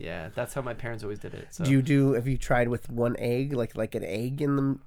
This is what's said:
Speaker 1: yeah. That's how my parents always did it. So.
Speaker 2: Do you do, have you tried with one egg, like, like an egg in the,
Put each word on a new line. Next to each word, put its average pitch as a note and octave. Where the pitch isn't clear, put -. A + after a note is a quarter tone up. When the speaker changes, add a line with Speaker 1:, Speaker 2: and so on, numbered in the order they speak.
Speaker 1:
yeah. F#2
That's A#2+
how C#3
my A#2+
parents A2+
always G#2
did -
it. -
So. -
Speaker 2:
Do C3+
you C3+
do, C#3
have A#2+
you C#3
tried B2
with A#2+
one A#2
egg, C3
like, A#2+
like A2
an G2+
egg A#2
in C#3+
the, C3+